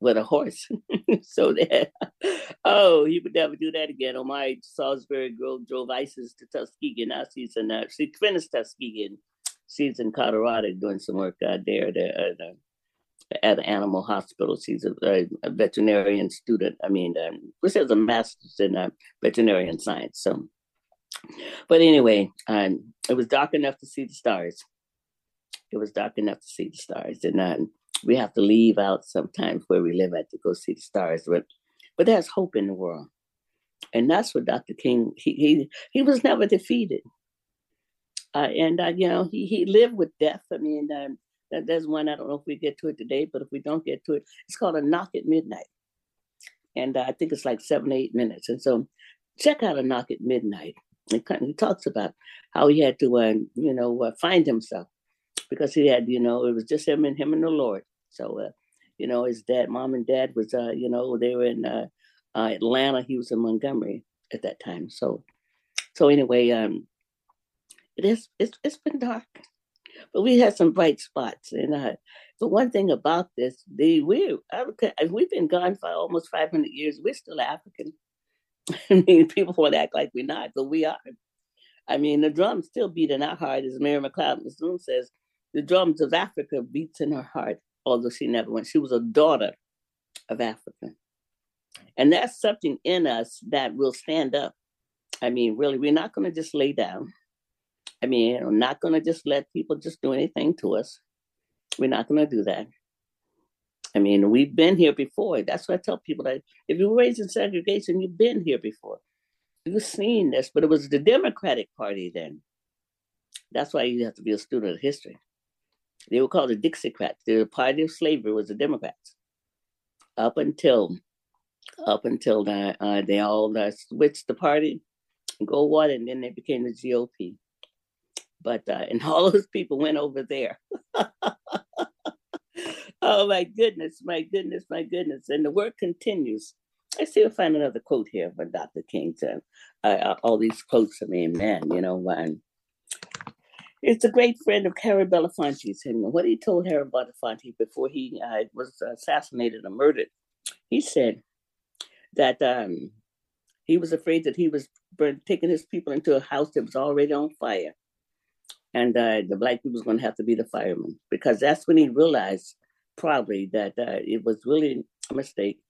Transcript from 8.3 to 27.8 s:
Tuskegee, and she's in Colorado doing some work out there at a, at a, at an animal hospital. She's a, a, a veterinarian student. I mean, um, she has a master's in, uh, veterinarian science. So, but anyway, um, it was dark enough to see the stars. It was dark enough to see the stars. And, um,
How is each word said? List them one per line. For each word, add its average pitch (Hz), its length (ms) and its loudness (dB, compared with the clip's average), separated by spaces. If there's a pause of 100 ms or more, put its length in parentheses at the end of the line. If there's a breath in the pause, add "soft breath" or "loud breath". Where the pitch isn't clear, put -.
Tuskegee, 110 540 -8
and 98 120 -16 (500)
she's 139 300 -4
in 113 140 -4
Colorado 113 600 0
doing 95 280 -6
some - 160 -8
work 95 280 -6
out 95 220 -2
there 101 220 -2
at 92 80 -4
a, 90 120 -2
at 92 320 -6
a, - 1040 -14
at 104 140 6
an - 60 -6
animal 98 380 -2
hospital. - 540 -4
She's - 280 -8
a, - 100 -4 (100)
a, 92 220 2 (160)
a - 80 -6
veterinarian 101 800 2
student. 95 540 -2
I 92 40 -2
mean, 90 260 0 (140)
um, - 240 -16 (180)
she 214 100 2
has 135 100 2
a 113 60 4
master's 113 640 -2
in, 95 160 2
uh, 92 140 -4 (320 soft breath)
veterinarian 92 560 2
science. - 440 -8
So, - 240 -4 (1200 loud breath)
but 165 120 10
anyway, 120 500 8 (160)
um, 101 460 0 (160)
it 127 60 2
was 123 120 0
dark 143 280 0
enough 139 240 -2
to - 80 -20
see - 180 -10
the - 80 -16
stars. 90 500 -4 (1120)
It 117 60 -4
was 104 140 -6
dark 104 260 -6
enough 104 220 -2
to - 60 -20
see - 220 -10
the - 80 -20
stars. - 480 -10
And, - 160 0
um, 85 300 -2 (340)